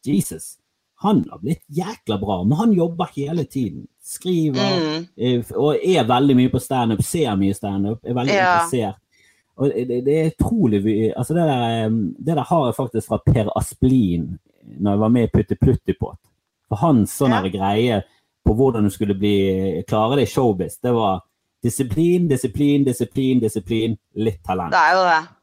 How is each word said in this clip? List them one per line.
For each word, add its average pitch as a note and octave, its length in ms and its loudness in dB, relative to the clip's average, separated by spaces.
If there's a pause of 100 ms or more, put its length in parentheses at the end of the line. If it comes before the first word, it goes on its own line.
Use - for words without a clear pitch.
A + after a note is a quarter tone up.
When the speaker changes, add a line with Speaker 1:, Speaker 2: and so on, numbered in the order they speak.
Speaker 1:
«Jesus, B2 460 -4 (500)
han F#3+ 300 2
har - 100 -20
blitt C3 220 -6 (100)
jækla E3+ 480 -6
bra, G2 240 -2
men C#3 160 2
han A3+ 160 4
jobber E3+ 400 -2
hele D3 320 -4
tiden, G#2 380 -6 (180)
skriver, D#3 720 -2
Speaker 2:
Mm. D#3+ 380 -4
Speaker 1:
eh, B2 260 0 (160)
og C#3 240 2
er E3 240 2
veldig B2+ 320 4
mye B2+ 160 4
på B2+ 80 0
stand-up, A#2 420 -2
ser C#3+ 340 -2
mye G2 200 0
stand-up, G2+ 480 -4
er A#2+ 100 -6
veldig C3+ 220 0
Speaker 2:
Ja. F#3+ 80 2 (160)
Speaker 1:
interessert.» A#2+ 400 -4 (580)
Og C#3 140 0
det, B2 320 -4
det C#3 160 2
er D#3+ 100 0
utrolig C3 540 0
vi-, A2 320 0
altså - 180 -4
det E3+ 140 2
der, B2+ 160 0 (220)
eh, A2 40 0 (300)
det C#3+ 160 -2
der C3+ 80 -2
har C3+ 220 2
jeg A#2 100 -2
faktisk A2+ 320 -4
fra G#2+ 100 0
Per A2 380 2
Asplin, F#2 800 0 (300)
når D#2+ 240 -2
jeg G2+ 80 2
var A2 80 2
med A#2+ 160 4
i - 80 -2
Putti - 240 0
Plutti - 420 2
Pott. - 200 -8 (520)
For A2 60 -2
hans B2 360 4
sånn C3+ 180 0
Speaker 2:
Ja. A2+ 120 2
Speaker 1:
her F#2+ 80 -2
greie G#2 520 0 (440)
på G#2+ 100 2
hvordan A#2 280 2
du G2+ 60 2
skulle G2+ 240 -2
bli, G2 720 0
klare A2+ 300 0
det C#3+ 60 2
i - 100 -2
showbiz, G2+ 480 -2
det B2 120 0
var G#2 280 0 (420)
disiplin, D#3+ 680 0
disiplin, C#3 560 0
disiplin, C3 560 0
disiplin, A2+ 560 -2 (200)
litt G#2+ 280 -4
talent. F#2 280 -4
Speaker 2:
Det F#3 80 2
er D#3+ 140 4
jo F#3 100 2
det. E3 240 2 (140)